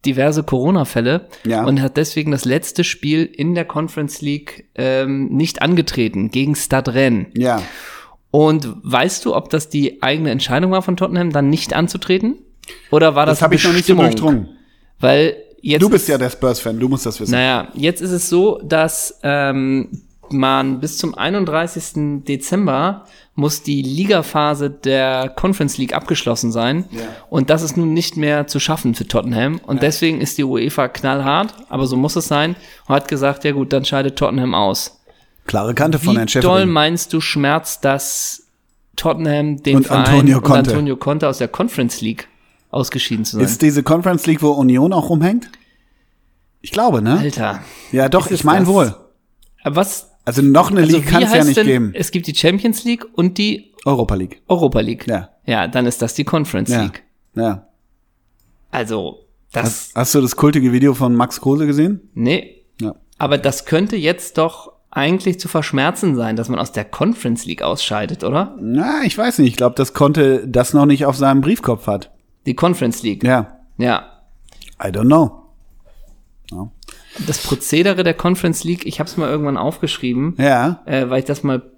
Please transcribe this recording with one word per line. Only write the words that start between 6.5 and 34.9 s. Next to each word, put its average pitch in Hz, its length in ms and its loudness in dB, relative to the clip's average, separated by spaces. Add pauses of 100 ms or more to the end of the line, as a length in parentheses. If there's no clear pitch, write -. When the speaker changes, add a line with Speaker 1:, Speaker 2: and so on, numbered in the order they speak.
Speaker 1:
Stade 131 400 -2
Rennes. 120 400 2
Speaker 2:
Ja. 117 280 0 (680)
Speaker 1:
Und 156 380 4 (140)
weißt 135 420 0
du, - 100 -2
ob - 140 -2
das 156 220 -4
die 143 320 -2
eigene 147 280 0
Entscheidung 135 400 0
war 190 120 0
von 180 160 -2
Tottenham, 175 340 -2
dann 143 160 2
nicht 165 240 -2
anzutreten? 185 640 -2 (540)
Oder 156 240 4
war 147 100 4
das 156 140 2
Speaker 2:
Das - 40 0
hab 160 120 4
ich 156 100 2
noch 175 80 4
nicht 175 140 2
so 180 80 6
Speaker 1:
Bestimmung? 147 100 6
Speaker 2:
durchdrungen. 117 440 2 (520)
Speaker 1:
Weil 143 360 4 (260)
jetzt 151 200 2
Speaker 2:
Du 208 60 4
bist 202 160 4
Speaker 1:
ist - 60 -2
Speaker 2:
ja 139 80 2
der 123 100 0
Spurs-Fan, 120 500 -2
du 127 120 0
musst 131 160 -2
das 110 140 -6
wissen. 107 120 -2
Speaker 1:
Naja, 127 420 0
jetzt 165 280 -2
ist 185 80 -6
es 180 180 -2
so, 185 340 2
dass, 160 600 -2
ähm, 135 680 0 (440)
man 135 480 0
bis 156 180 -6
zum 170 160 -4
einunddreißigsten 160 1120 -4
Dezember 170 800 -2 (300)
muss 147 280 -2
die 143 200 -4
Ligaphase 147 880 0
der 131 580 0
Conference 170 500 -2
League 127 160 -4
abgeschlossen 120 560 -2
sein. 123 400 -2
Speaker 2:
Ja. 113 120 -12 (280)
Speaker 1:
Und 139 200 0
das 160 120 4
ist 156 140 -4
nun 165 180 2
nicht 165 220 -2
mehr 147 320 0
zu 143 100 -4
schaffen 127 360 -2
für - 120 -6
Tottenham. 120 600 -2
Und 139 100 -2
Speaker 2:
Ja. 123 60 -2
Speaker 1:
deswegen 156 380 0
ist - 180 -4
die 143 60 0
uefa 127 440 -2
knallhart, 139 680 -2 (140)
aber 131 180 -2
so 127 100 -2
muss 143 200 0
es 160 120 -2
sein, 156 280 0 (300)
und 135 80 0
hat 139 140 0
gesagt, 139 360 -2
ja 147 80 0
gut, 135 200 -2
dann 135 120 0
scheidet 135 340 -2
Tottenham 127 360 0
aus. 98 460 -2 (460)